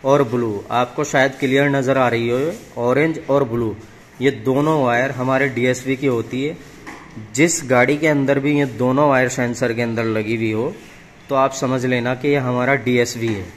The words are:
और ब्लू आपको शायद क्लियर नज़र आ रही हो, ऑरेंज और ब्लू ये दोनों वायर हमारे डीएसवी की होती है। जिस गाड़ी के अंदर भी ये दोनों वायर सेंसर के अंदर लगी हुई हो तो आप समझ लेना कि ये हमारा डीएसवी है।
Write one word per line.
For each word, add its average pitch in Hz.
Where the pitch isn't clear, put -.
और 143
ब्लू 113
आपको 123
शायद 135
क्लियर 139
नज़र 135
आ 131
रही 117
हो, 123
ऑरेंज 139
और 139
ब्लू 117
ये 131
दोनों 135
वायर 123
हमारे 131
डीएसवी 127
की 139
होती 123
है। 160
जिस 160
गाड़ी 127
के 156
अंदर 139
भी 143
ये 143
दोनों 131
वायर 127
सेंसर 120
के 117
अंदर 117
लगी 110
हुई 110
हो 123
तो 139
आप 135
समझ 131
लेना 127
कि 131
ये 143
हमारा 127
डीएसवी 120
है। 98